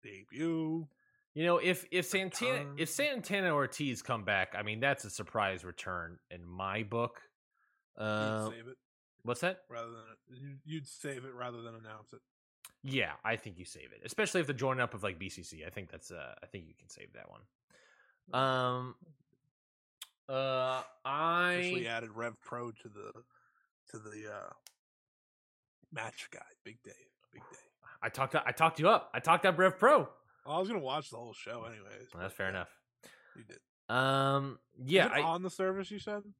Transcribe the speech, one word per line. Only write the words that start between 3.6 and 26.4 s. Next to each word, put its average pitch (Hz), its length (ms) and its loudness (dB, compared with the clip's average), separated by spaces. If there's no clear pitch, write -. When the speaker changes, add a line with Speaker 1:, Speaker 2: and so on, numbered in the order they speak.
Speaker 2:
come 113 220 -2
back, 95 320 2
I 104 60 -2
mean, 107 180 -2
that's 135 240 2
a 104 60 -8
surprise 95 540 -2
return 87 540 -6
in 87 160 -12
my 95 360 -4
book. 117 380 -2
Speaker 1:
You'd 107 60 -4
Speaker 2:
Uh, 107 460 0
Speaker 1:
save 117 180 -12
it 127 80 -16
Speaker 2:
what's 120 180 -2
that? 185 200 0
Speaker 1:
rather 117 200 -8
than, 113 120 -16
you, 139 240 -14
you'd 151 220 -8
save 135 380 -8
it 131 100 -12
rather 123 280 -8
than 117 120 -12
announce 110 380 -16
it. - 80 -20
Speaker 2:
Yeah, 123 300 2
I 113 120 2
think 92 220 -12
you 90 60 -12
save - 280 -16
it, 55 120 -20
especially - 360 2
if 147 60 2
they're 135 100 -2
joining 131 240 2
up 120 120 2
with, 101 100 -8
like, 95 160 -2
B 92 100 -6
C 87 140 -12
C. 80 240 -14
I 92 40 -8
think 95 200 -10
that's, - 200 -16
uh, 73 320 -12
I 107 40 -16
think 92 200 -12
you 76 120 -20
can - 100 -20
save - 260 -18
that 53 160 -16
one. 52 100 -20
Um, 127 600 2
uh, 131 540 0
I 165 560 4
Speaker 1:
Officially 180 280 0
added 113 260 -4
Rev 117 260 -4
Pro 120 300 -6
to 110 180 -16
the, 104 240 -12
to 117 80 -12
the, 107 340 -12
uh, - 180 -10
match 113 380 -10
guide. - 120 -16